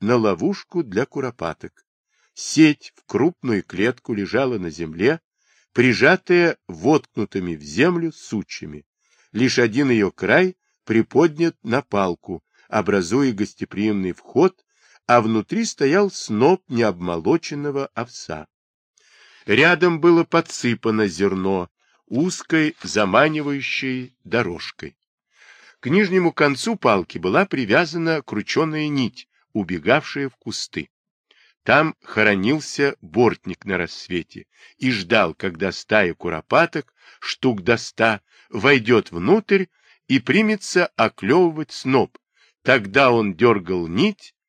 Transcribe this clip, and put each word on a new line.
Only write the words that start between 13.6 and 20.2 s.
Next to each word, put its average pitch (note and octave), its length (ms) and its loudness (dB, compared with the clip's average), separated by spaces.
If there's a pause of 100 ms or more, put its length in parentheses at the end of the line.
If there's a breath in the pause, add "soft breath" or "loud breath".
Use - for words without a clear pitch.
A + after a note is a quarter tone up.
вход, - 520 -2 (420 soft breath)
а A#2+ 140 6
внутри A2+ 440 -2
стоял F#3 460 0
сноп C#3 580 0
необмолоченного A#2 1300 -2
овса. E2 520 -12 (1000 soft breath)
Рядом D#3+ 540 4
было E3+ 240 4